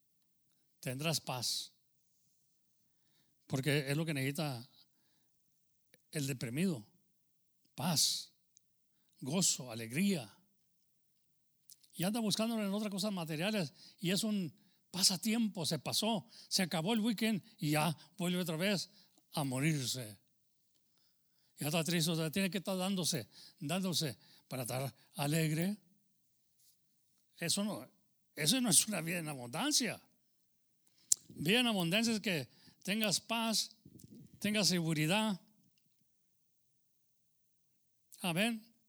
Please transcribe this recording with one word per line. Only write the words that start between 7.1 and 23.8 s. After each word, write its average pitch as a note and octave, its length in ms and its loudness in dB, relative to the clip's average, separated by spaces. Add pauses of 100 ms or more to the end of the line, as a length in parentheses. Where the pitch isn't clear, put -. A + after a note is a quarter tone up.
paz, - 560 0 (880)
gozo, C#3 500 0
alegría. A#2+ 640 -2 (1600)
Y E3 100 -4
anda G#3+ 160 0
buscándolo A3 460 0
en G3 80 0
otras G#3+ 180 -2
cosas G3+ 220 -2
materiales E3+ 580 -2 (280)
y E3+ 100 0
es G3 140 2
un G3+ 280 0 (400)
pasatiempo, G3 760 2
se D#3 120 0
pasó, F#3+ 500 0 (220)
se - 140 2
acabó F3 300 0
el A3 80 2
weekend A3 420 0 (160)
y D3+ 120 0
ya D3+ 240 2 (220)
vuelve F3+ 220 0
otra E3 180 -2
vez F#3 320 0 (440)
a D#3 100 0
morirse. C3 760 0 (1400)
Ya C#3 80 -2
está E3 160 0
triste, E3+ 280 2
o E3 40 0
sea, D#3+ 160 -2
tiene G3 180 0
que G3+ 80 -4
estar F#3+ 180 -4
dándose, F3+ 540 0 (300)
dándose E3 580 -2 (300)